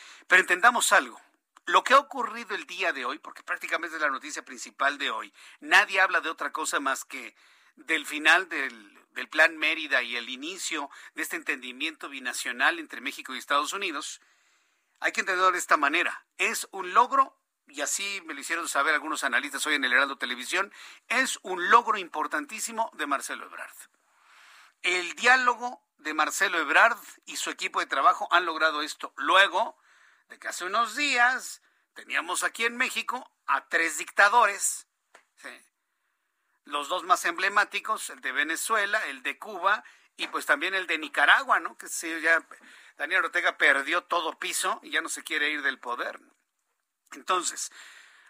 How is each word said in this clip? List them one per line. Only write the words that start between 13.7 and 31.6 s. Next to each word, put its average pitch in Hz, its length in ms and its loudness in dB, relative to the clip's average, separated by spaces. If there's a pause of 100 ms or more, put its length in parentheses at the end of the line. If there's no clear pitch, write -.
Unidos, 175 480 -8 (800)
hay 165 120 -2
que - 80 -6
entenderlo 185 320 2
de 175 80 0
esta 165 180 2
manera. 151 480 0 (140)
Es 202 320 -2
un 185 240 -8
logro 262 440 4 (280)
y 277 140 -8
así 196 440 -4
me 156 80 -12
lo 139 60 -10
hicieron 165 280 -4
saber 147 260 2
algunos 151 300 -2
analistas 135 440 -2
hoy 151 80 0
en 139 80 0
el 123 100 2
Heraldo 135 240 2
Televisión, 127 560 -4 (340)
es 247 360 -2
un 185 260 -4
logro 220 280 6
importantísimo 185 960 -4
de 151 140 -6
Marcelo 131 380 -4
Ebrard. - 300 -14 (1080)
El 180 320 -2
diálogo 247 680 2 (140)
de 156 160 -8
Marcelo 165 460 0
Ebrard 180 400 6 (260)
y 151 120 -12
su - 120 -6
equipo 185 300 -6
de 170 80 -2
trabajo 170 440 2
han 175 140 4
logrado 156 360 0
esto 147 360 -10
luego 180 600 2 (520)
de - 100 -20
que - 80 -10
hace 175 180 -8
unos 214 300 0
días 254 640 0 (320)